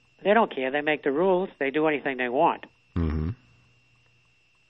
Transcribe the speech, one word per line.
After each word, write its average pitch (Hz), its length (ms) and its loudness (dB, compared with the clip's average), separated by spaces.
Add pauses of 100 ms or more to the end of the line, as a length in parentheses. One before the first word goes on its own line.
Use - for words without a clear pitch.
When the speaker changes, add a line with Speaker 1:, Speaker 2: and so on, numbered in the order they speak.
(240)
Speaker 1:
They 196 100 4
don't 214 200 4
care. 131 180 -4
They 147 100 -2
make 151 220 -2
the 143 80 2
rules. 180 380 2 (100)
They 139 100 -2
do 151 180 0
anything 143 300 -2
they 127 120 -4
want. 139 360 0 (300)
Speaker 2:
Mm-hmm. 78 340 -2 (1400)